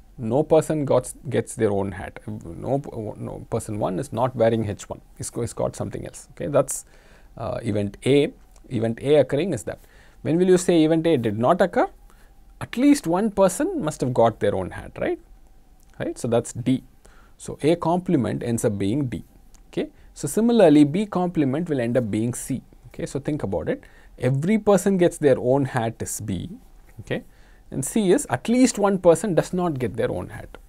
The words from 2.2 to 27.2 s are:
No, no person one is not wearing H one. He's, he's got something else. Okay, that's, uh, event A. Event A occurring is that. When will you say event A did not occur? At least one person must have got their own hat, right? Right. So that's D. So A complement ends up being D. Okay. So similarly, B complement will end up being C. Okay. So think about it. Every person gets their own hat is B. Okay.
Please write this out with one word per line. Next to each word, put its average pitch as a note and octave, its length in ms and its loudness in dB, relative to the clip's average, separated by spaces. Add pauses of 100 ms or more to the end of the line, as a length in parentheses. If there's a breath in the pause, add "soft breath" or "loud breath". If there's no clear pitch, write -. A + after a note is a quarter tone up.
No, G#2+ 560 -6 (360)
no A2 320 -12
person A2 280 -6
one D#3+ 220 -4
is C3+ 140 -8
not A#2+ 240 -2
wearing A2+ 320 2
H - 180 -10
one. - 140 -14 (160)
He's, - 180 -10
he's A#2 160 -6
got - 240 -4
something - 300 -8
else. - 260 -18
Okay, - 160 -10
that's, C#3+ 380 0 (520 soft breath)
uh, - 240 -8
event G#2 440 -4
A. C#3+ 260 4 (380)
Event A2+ 320 -2
A C#3+ 140 2
occurring D3 380 2
is A2+ 100 -6
that. - 160 -10 (420 soft breath)
When D#3 160 0
will F#3 100 4
you F#3 100 8
say E3+ 280 4
event D#3+ 200 2
A E3 120 4
did A2 200 -2
not C#3 240 2
occur? B3 280 2 (720 soft breath)
At - 160 -8
least C#4+ 280 4
one F#3 260 0
person B3 520 2
must D3+ 160 -4
have B2 140 -2
got A#2 260 4
their G2+ 160 0
own F#2 160 -4
hat, F2+ 260 -14
right? E4+ 220 -2 (800)
Right. - 180 -8
So - 120 -4
that's A#2 240 0
D. B2+ 300 -2 (540 soft breath)
So - 260 -12
A D#3 120 4
complement E3 680 -2
ends A#2 200 -2
up G#2+ 140 -2
being A2+ 300 -2
D. G2+ 180 -10 (460)
Okay. C4+ 180 -4 (240 soft breath)
So - 140 -8
similarly, G3+ 560 6
B E3 220 2
complement E3+ 640 -2
will C#3+ 100 -2
end A#2+ 180 0
up A2+ 140 0
being A2 220 -2
C. - 280 -6 (260)
Okay. - 180 -12
So - 140 -8
think D3+ 240 -4
about F#2+ 260 -4
it. C4+ 140 -6 (360 soft breath)
Every C#3 380 0
person G3+ 400 2
gets F3 200 2
their C3 220 4
own C3 260 2
hat A#2 360 -4
is - 200 -8
B. G2+ 280 -6 (520)
Okay. - 220 -6 (480 soft breath)